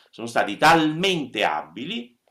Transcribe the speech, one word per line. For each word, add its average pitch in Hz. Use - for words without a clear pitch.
sono 113
stati 101
talmente 156
abili 90